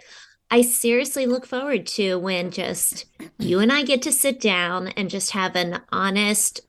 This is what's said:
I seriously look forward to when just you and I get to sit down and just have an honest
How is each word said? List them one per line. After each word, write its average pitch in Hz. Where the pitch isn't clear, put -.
I 240
seriously 247
look 247
forward 254
to 190
when 180
just -
you 185
and 226
I 285
get 254
to 294
sit 269
down 185
and 196
just 196
have 185
an 175
honest 196